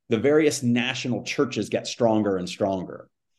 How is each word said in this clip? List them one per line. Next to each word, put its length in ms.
the 100
various 460
national 600
churches 440
get 200
stronger 500
and 100
stronger. 640